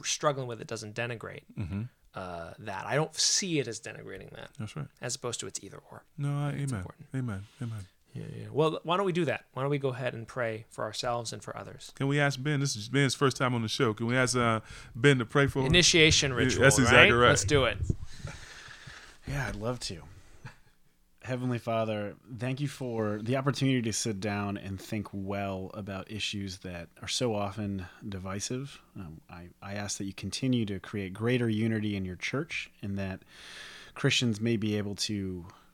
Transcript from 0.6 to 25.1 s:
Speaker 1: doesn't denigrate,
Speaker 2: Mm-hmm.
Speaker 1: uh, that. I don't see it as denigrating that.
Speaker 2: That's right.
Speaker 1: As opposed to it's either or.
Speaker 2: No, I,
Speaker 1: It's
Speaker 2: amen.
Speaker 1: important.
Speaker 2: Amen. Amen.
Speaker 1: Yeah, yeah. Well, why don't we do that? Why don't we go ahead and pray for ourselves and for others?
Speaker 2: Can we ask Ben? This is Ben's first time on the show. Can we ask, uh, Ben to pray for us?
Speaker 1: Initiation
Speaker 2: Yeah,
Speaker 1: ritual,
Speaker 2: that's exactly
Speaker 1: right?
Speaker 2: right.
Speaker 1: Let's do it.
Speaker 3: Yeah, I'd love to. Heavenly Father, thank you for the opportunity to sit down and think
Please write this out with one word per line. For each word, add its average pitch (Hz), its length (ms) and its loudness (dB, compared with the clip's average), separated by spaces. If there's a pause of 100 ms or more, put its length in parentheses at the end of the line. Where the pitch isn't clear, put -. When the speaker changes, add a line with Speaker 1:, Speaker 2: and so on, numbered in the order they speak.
Speaker 1:
doesn't 110 260 -8
denigrate, 113 500 -8 (140)
Speaker 2:
Mm-hmm. 98 260 -4 (320)
Speaker 1:
uh, 87 440 -8
that. 98 260 -8
I 110 100 -2
don't 151 200 -2
see 170 440 2
it 120 100 -2
as 107 100 -8
denigrating 107 560 -12
that. - 140 -14 (100)
Speaker 2:
That's 107 160 -10
right. 73 120 -6 (140)
Speaker 1:
As 123 140 -6
opposed 117 240 -6
to 107 80 -10
it's - 160 -12
either 98 140 -16 (120)
or. - 140 -18 (140)
Speaker 2:
No, 143 200 -2
I, 147 120 -2
Speaker 1:
It's 139 240 -4
Speaker 2:
amen. 104 80 -2
Speaker 1:
important. - 340 -12
Speaker 2:
Amen. 110 280 -4 (200)
Amen. 110 220 -8 (280)
Speaker 1:
Yeah, 113 100 -8 (140)
yeah. 110 140 -12
Well, 156 320 2
why 170 140 2
don't 202 80 2
we 185 80 2
do 175 100 0
that? 120 300 0
Why 127 80 -6
don't 139 100 0
we 147 60 2
go 139 120 -2
ahead 123 240 -4
and 113 140 -10
pray 110 420 -4
for 120 140 -8
ourselves 120 480 -4
and 107 100 -10
for - 140 -10
others? - 400 -14
Speaker 2:
Can 139 120 -2
we 143 120 4
ask 135 240 2
Ben? 147 160 2
This 139 160 0
is 107 140 -8
Ben's 135 260 4
first 135 220 4
time 127 180 2
on 117 60 0
the 107 80 -2
show. 120 240 4
Can 117 140 -2
we 123 100 2
ask, 123 180 4
uh, 117 240 4 (360)
Ben 135 240 8
to 117 60 0
pray 139 220 4
for 135 140 -2
us? 135 60 2
Speaker 1:
Initiation 156 640 8
Speaker 2:
Yeah, 120 60 -2
Speaker 1:
ritual, 120 260 4
Speaker 2:
that's 135 140 10
exactly 139 360 10
Speaker 1:
right? 120 80 6
Speaker 2:
right. 120 80 10
Speaker 1:
Let's - 160 6
do 143 180 4
it. 110 140 0 (1500)
Speaker 3:
Yeah, 135 200 -4
I'd 101 80 -4
love 117 260 -4
to. 85 200 -8 (1200)
Heavenly 127 320 -2
Father, 110 560 -2 (240)
thank 127 240 -4
you 143 60 -2
for 113 520 -2
the 117 180 -2
opportunity 135 440 2
to 113 120 0
sit 104 260 -2
down 101 380 -2
and 98 220 -8
think 107 320 -6